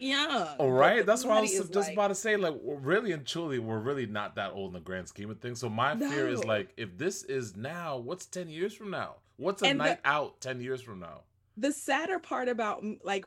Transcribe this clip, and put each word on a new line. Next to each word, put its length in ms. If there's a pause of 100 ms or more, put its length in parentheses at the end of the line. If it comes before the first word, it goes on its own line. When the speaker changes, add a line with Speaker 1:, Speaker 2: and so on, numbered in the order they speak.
Speaker 1:
young. 320
Speaker 2:
Oh, 260
Speaker 1:
But 120
Speaker 2:
right? 280
Speaker 1:
the 60
Speaker 2:
That's 200
what 140
I 40
was 100
Speaker 1:
reality 160
is, 40
Speaker 2:
just 180
Speaker 1:
like 60
Speaker 2:
about 120
to 80
say. 200
Like, 180
w-, 280
really 300
and 120
truly, 360
we're 180
really 280
not 280
that 200
old 160
in 40
the 60
grand 260
scheme 240
of 80
things. 220
So 80
my 280
fear 320
is, 120
Speaker 1:
No. 80
Speaker 2:
like, 280
if 220
this 240
is 320
now, 440
what's 280
ten 220
years 260
from 160
now? 240 (240)
What's 220
a 60
Speaker 1:
And 120
the 60
Speaker 2:
night 220
out 340
ten 220
years 180
from 180
now? 220 (380)
Speaker 1:
The 120
sadder 480
part 300
about, 300
m-, 260
like, 220